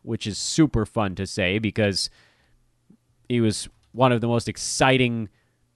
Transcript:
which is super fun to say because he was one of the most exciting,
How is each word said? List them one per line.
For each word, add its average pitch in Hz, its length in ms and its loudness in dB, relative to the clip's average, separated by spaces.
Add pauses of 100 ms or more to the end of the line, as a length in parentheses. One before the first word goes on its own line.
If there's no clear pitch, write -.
which 113 240 -8
is 98 100 -6
super 123 480 0
fun 98 300 -4
to 98 100 -6
say 95 320 0
because 104 520 0 (1200)
he 120 120 0
was 110 280 0 (240)
one 123 180 4
of 120 80 2
the 117 80 -2
most 117 220 0
exciting, 123 800 0 (460)